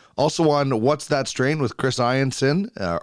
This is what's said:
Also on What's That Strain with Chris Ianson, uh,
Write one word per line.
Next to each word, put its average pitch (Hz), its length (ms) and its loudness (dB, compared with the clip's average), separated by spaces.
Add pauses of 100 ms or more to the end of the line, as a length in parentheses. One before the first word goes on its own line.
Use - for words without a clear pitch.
(160)
Also 156 340 2
on 139 320 2
What's 120 240 0
That 135 220 0
Strain 147 340 -2
with 123 160 -2
Chris 131 220 0
Ianson, 135 800 0
uh, 87 240 -2